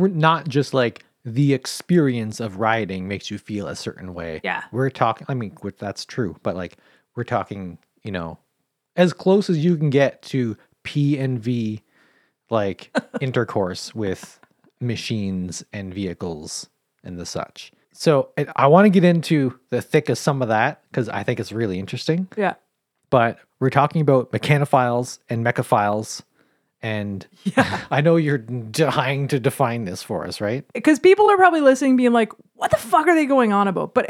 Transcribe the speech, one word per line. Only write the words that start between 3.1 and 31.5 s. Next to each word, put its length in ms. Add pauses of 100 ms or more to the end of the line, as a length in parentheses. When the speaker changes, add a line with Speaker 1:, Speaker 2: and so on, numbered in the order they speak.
Speaker 1:
you 80
feel 300
a 80
certain 380
way. 300
Speaker 2:
Yeah. 180 (100)
Speaker 1:
We're 180
talking, 380
I 60
mean, 220
w-, 220
that's 260
true, 380
but, 140
like, 200 (380)
we're 100
talking, 540 (240)
you 100
know, 260 (560)
as 180
close 380
as 80
you 180
can 140
get 320
to 340 (280)
P 340
and 220
V, 420 (640)
like, 480 (100)
Speaker 2:
<laughs> 140
Speaker 1:
intercourse 760
with 440 (420)
machines 920
and 200
vehicles 760 (340)
and 160
the 80
such. 460 (200)
So, 360 (100)
I, 80 (100)
I 100
wanna 240
get 140
into 540 (120)
the 120
thick 280
of 80
some 240
of 60
that 340 (100)
'cause 160
I 140
think 180
it's 120
really 260
interesting. 580
Speaker 2:
Yeah. 180 (540)
Speaker 1:
But 300 (200)
we're 120
talking 320
about 300
mechanophiles 840 (120)
and 140
mechophiles, 800 (600)
and 440 (180)
Speaker 2:
Yeah. 420
Speaker 1:
<laughs> 40
I 120
know 140
you're 220
dying 920
to 120
define 460
this 160
for 240
us, 160
right? 220 (200)
Speaker 2:
'Cause 140
people 320
are 80
probably 240